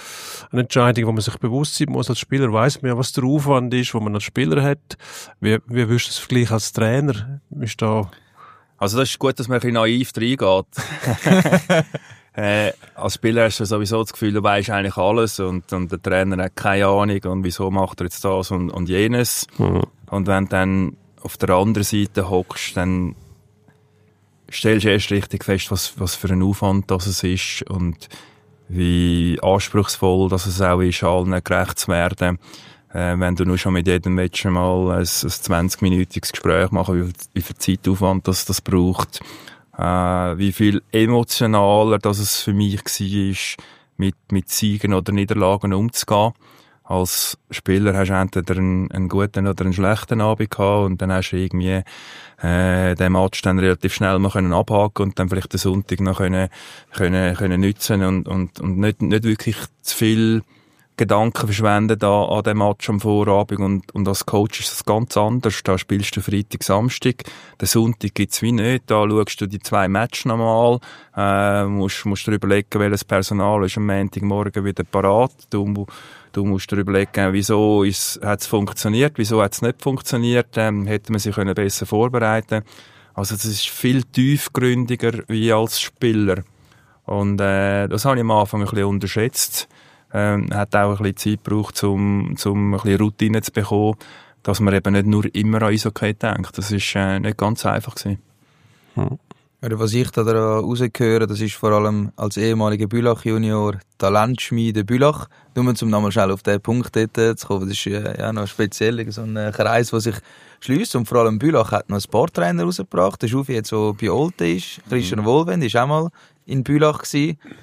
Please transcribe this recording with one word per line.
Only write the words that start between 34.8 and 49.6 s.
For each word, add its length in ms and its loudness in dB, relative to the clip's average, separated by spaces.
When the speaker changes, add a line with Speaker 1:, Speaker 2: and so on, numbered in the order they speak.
Speaker 2:
ein, 80 0
ein 60 -2
zwanzig-minütiges 1200 -2
Gespräch 400 0
machen, 380 0
wie, 40 -6
wie 80 -2
viel 140 -10
Zeitaufwand 720 0
das, 160 0
das 160 -4
braucht, 600 0
äh, 60 -6
wie 140 0
viel 300 2
emotionaler 1080 4
das 200 0
es 220 -2
für 120 -2
mich 320 2
war, 800 -4
mit, 200 0
mit 160 0
Siegen 460 0
oder 180 0
Niederlagen 600 2
umzugehen, 600 0
als 480 -2
Spieler 440 0
hast 140 0
du 60 0
entweder 420 0
einen, 340 0
einen 180 -2
guten 380 0
oder 180 -2